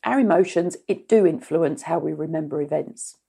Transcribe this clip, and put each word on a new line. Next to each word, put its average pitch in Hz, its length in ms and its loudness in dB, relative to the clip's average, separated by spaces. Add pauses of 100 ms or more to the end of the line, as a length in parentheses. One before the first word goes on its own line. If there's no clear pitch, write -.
Our 247 160 0
emotions, 180 580 2 (100)
it 190 200 -4
do 220 180 6
influence 160 580 0
how 165 140 -2
we 156 160 -4
remember 156 480 -6
events - 560 -6 (120)